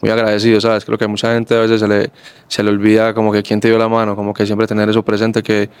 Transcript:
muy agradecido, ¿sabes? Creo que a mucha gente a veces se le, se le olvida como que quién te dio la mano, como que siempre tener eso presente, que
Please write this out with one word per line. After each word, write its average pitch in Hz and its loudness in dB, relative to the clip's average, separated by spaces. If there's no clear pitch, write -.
muy 110 0
agradecido, 110 2
¿sabes? 110 0
Creo 113 -4
que 110 -2
a 107 0
mucha 113 -2
gente 117 -2
a 113 2
veces 110 2
se 107 0
le, 104 0
se - -4
le 104 0
olvida 107 2
como 110 0
que 104 0
quién 107 -4
te 113 2
dio 113 4
la 113 2
mano, 110 -2
como 104 -6
que 104 -2
siempre 107 -2
tener 107 0
eso 107 2
presente, 107 -2
que 104 -2